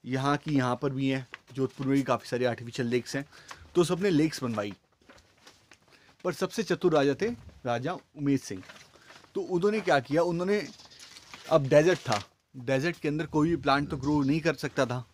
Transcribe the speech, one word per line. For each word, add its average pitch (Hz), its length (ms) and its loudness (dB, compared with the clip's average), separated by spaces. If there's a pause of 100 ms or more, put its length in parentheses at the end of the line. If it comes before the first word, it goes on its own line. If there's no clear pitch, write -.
यहाँ 131 320 -2
की, 147 200 -4
यहाँ 123 260 2
पर 139 80 0
भी 135 180 -2
हैं, 135 200 -4 (240)
जोधपुर 131 340 -4
में 139 100 2
भी 139 60 4
काफ़ी 123 260 -2
सारी 123 160 -2
आर्टिफिशियल 117 440 -4
लेक्स 123 280 -2
हैं। 143 100 -6 (480)
तो 175 100 6
सबने 185 260 0
लेक्स 156 320 2
बनवाई, 104 320 -4 (1500)
पर 180 80 -2
सबसे 190 300 -4
चतुर 175 320 2
राजा 143 200 4
थे 202 140 -2 (380)
राजा 123 260 -2
उमेश 143 500 -2
सिंह। 95 200 -12 (720)
तो 202 60 -4
उन्होंने 185 400 0
क्या 160 200 4
किया, 147 220 0
उन्होंने, 175 460 0 (840)
अब 143 180 4
डेजर्ट 156 300 6
था, 107 260 -2 (320)
डेजर्ट 135 400 -2
के 156 120 -4
अंदर 156 180 -2
कोई 156 220 2
भी 170 80 2
प्लांट 143 340 0
तो 156 60 -6
ग्रो 143 260 0
नहीं 147 180 2
कर 156 140 0
सकता 135 320 -2
था। 123 260 -6